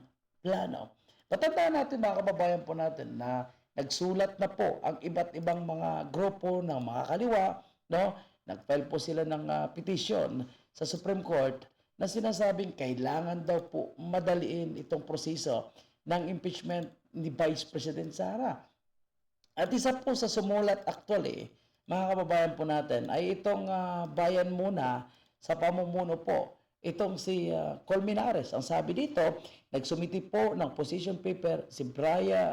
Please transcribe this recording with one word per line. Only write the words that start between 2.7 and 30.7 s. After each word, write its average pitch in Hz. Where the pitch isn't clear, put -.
natin, 156
na 123
nagsulat 180
na 196
po -
ang -
iba't 170
ibang 170
mga 160
grupo 185
ng 160
mga 123
kaliwa, 190
no? 190
Nag-file 143
po 151
sila 160
ng, 151
ah, 151
petition 170
sa -
Supreme 185
Court 135
na 190
sinasabing 202
kailangan 143
daw 170
po -
madaliin 170
itong 151
proseso 151
ng 165
impeachment 175
ni 160
Vice 156
President 156
Sara. 196
At 190
isa 254
po 262
sa 240
sumulat 202
actually, -
mga 190
kababayan 165
po 156
natin, 147
ay 180
itong, 196
ah, 180
Bayan 175
Muna 175
sa -
pamumuno 175
po, -
itong 175
si, 175
ah, 156
Colmenares. 202
Ang -
sabi 165
dito, 247
nagsumiti 170
po 208
ng 156